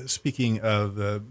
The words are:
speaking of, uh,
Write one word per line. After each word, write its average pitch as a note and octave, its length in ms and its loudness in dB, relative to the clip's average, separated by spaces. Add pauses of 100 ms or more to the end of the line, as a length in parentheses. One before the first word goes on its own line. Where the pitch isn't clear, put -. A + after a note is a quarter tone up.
speaking B2 540 0
of, G#2 400 2
uh, G#2 200 -2 (100)